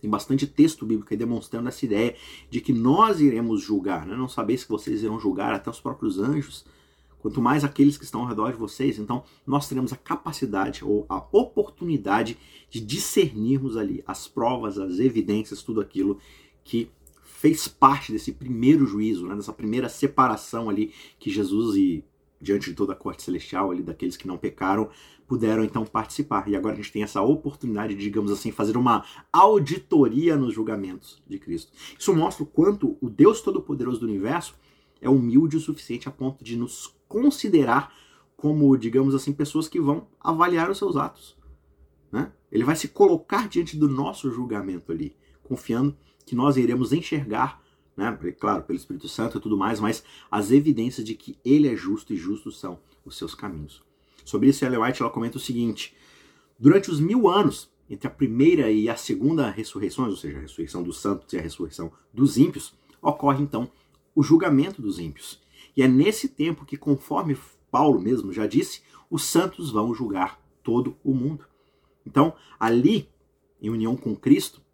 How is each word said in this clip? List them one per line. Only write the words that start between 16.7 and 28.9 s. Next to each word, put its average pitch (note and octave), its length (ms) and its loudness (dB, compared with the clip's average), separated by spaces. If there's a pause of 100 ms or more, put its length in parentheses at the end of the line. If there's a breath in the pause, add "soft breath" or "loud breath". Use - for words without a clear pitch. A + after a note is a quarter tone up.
fez - 440 0
parte C3+ 440 6
desse G#2+ 200 -6
primeiro B2+ 540 4
juízo, G2+ 420 -2
né? G2 80 -6
Dessa G#2 180 -8
primeira A#2 360 -4
separação A#2 800 0
ali G#2 240 -2 (240 loud breath)
que - 140 -8
Jesus G2+ 460 0
e F2+ 260 2 (360)
diante G2 300 -2
de E2+ 60 -10
toda F#2+ 180 -4
a - 20 -8
corte - 280 -12
celestial F#2 480 -4
ali F2+ 100 -6
daqueles E2+ 360 -8
que - 100 -14
não F#2 100 -8
pecaram, G2+ 520 -2 (360 loud breath)
puderam A2 380 0
então A2 220 -4
participar. A2 640 -6
E G2+ 80 0
agora F#2+ 180 -4
a - 40 -10
gente G#2 140 -12
tem G#2+ 100 -6
essa G#2 200 -4
oportunidade A#2 720 -2
de, G2 60 -10
digamos G#2 300 -2
assim, G#2 200 -4
fazer G#2+ 260 -2
uma A#2+ 260 2 (280 loud breath)